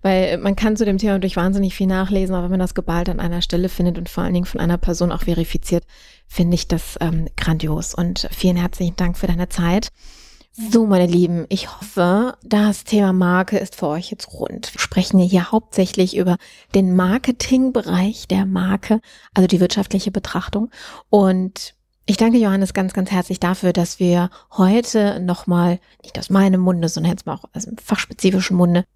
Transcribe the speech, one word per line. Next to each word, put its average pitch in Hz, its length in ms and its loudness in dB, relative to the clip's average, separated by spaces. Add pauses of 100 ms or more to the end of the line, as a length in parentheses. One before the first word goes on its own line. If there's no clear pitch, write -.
Weil 185 340 2
man 202 180 0
kann 214 220 0
zu 226 80 2
dem 196 140 0
Thema 208 140 0
natürlich 190 240 -2
wahnsinnig 190 360 0
viel 190 140 0
nachlesen, 185 480 0
aber 180 100 -2
wenn 180 60 -2
man 185 80 0
das 180 160 -2
geballt 175 340 -2
an 175 100 -2
einer 175 220 -2
Stelle 180 260 0
findet 175 300 0
und 175 100 -10
vor - 160 -4
allen 180 100 0
Dingen 180 120 0
von - 160 -6
einer 170 160 2
Person 175 340 0
auch - 120 -4
verifiziert, 165 640 -2 (420)
finde 175 260 0
ich 175 140 -2
das, - 340 -4
ähm, 160 340 -2
grandios. 160 600 -2
Und 175 360 -4
vielen 180 260 0
herzlichen 175 380 -4
Dank 175 220 -2
für 190 100 -2
deine 175 220 0
Zeit. 180 420 0 (680)
So, 220 280 2
meine 185 180 4
Lieben, 175 440 2
ich - 220 -6
hoffe, 202 720 0
das 208 400 0
Thema 202 300 2
Marke 185 460 2
ist - 160 -10
für - 100 -6
euch 156 240 -6
jetzt - 240 -14
rund. - 400 -10
Wir - 80 -16
sprechen - 380 2
ja 180 60 4
hier 180 260 2
hauptsächlich 185 640 0
über 180 200 0 (360)
den 190 220 4
Marketingbereich 214 1300 0
der 190 200 0
Marke, 190 520 0 (360)
also 185 100 6
die 180 140 4
wirtschaftliche 190 500 0
Betrachtung. 196 640 -6 (400)
Und 190 640 2 (320)
ich 202 100 2
danke 233 220 4
Johannes 196 340 2
ganz, 190 200 -2
ganz 190 180 -2
herzlich 185 280 -2
dafür, 180 320 0
dass 175 280 -2
wir 175 320 2 (200)
heute 202 680 2
nochmal, 175 600 0 (220)
nicht - 160 -16
aus - 140 -6
meinem 190 300 4
Munde, 175 280 0
sondern 165 220 -2
jetzt - 160 -8
mal 151 80 -6
auch - 180 -18
aus - 120 -10
dem 226 120 -14
fachspezifischen 185 800 -2
Munde 175 260 4 (120)